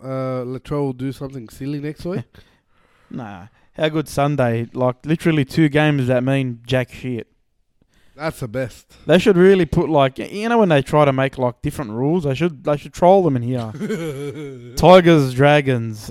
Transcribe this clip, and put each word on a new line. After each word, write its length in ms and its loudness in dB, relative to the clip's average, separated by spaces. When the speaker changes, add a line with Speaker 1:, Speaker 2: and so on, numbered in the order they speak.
Speaker 1:
uh, 440 -6
Latrell 360 -6
will 120 -4
do 200 -8
something 360 -14
silly 300 -10
next 260 -12
week? 240 -6
Speaker 2:
<laughs> 40 -20
Nah. 340 -14
How 140 -2
good 180 -4
Sunday? 640 -2
Like, 320 -4
literally 380 0
two 240 0
games 400 2
that 160 2
mean 420 -2
jack 280 -2
shit. 340 -10
Speaker 1:
That's 240 -8
the 80 -8
best. 400 -10
Speaker 2:
They 140 4
should 160 4
really 300 6
put, 240 -2
like, 280 0
y-, 140 -8
you 160 -6
know 120 2
when 100 4
they 120 4
try 220 2
to 80 2
make, 260 -2
like, 240 -4
different 300 -8
rules? 320 -2
They 120 -4
should, 280 -4
they 140 -2
should 160 -14
troll 300 4
them 120 2
in 60 -2
here. 320 -6
Speaker 1:
<laughs> 1040 -10
Speaker 2:
Tigers, 560 6
Dragons. 760 2